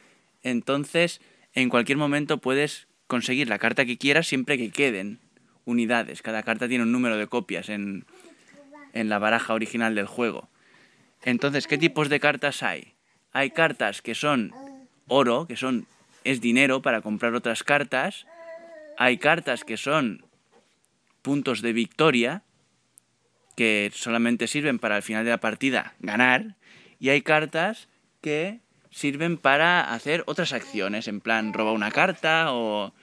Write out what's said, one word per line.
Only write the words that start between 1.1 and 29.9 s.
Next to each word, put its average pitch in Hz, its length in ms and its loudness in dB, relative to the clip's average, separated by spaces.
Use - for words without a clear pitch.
en 127 160 2
cualquier 123 280 2
momento 147 400 0
puedes 139 500 -2
conseguir 127 420 -2
la 101 80 2
carta 117 280 2
que 120 120 -4
quieras 143 300 2
siempre 139 320 -2
que 113 100 -4
queden 107 500 -2
unidades. 117 560 0
Cada 110 220 -6
carta 113 240 -4
tiene 120 160 0
un 113 80 2
número 120 260 0
de 107 80 -2
copias 98 440 -6
en, 101 360 -8
en 113 160 -2
la 104 80 2
baraja 110 380 2
original 110 400 -2
del 101 100 -2
juego. 110 440 -4
Entonces, 131 420 0
¿qué 143 140 0
tipos 151 300 2
de 147 100 2
cartas 143 420 2
hay? 87 320 -6
Hay 135 180 0
cartas 135 540 0
que 117 100 -6
son 131 400 0
oro, 131 400 4
que 113 80 -10
son, 127 320 -4
es 127 180 -2
dinero 131 420 4
para 117 180 0
comprar 107 320 -2
otras 117 300 -2
cartas. 143 640 -2
Hay 123 180 4
cartas 147 460 0
que 110 140 -8
son 139 460 -2
puntos 135 380 -2
de 117 120 0
victoria, 127 680 2
que 104 360 2
solamente 117 540 0
sirven 143 320 -2
para 104 160 0
al 101 60 0
final 110 240 -4
de 117 60 0
la 117 80 0
partida 117 600 -2
ganar, 127 560 2
y 131 100 0
hay 139 120 4
cartas 160 680 0
que 165 380 -4
sirven 151 460 -2
para 147 560 4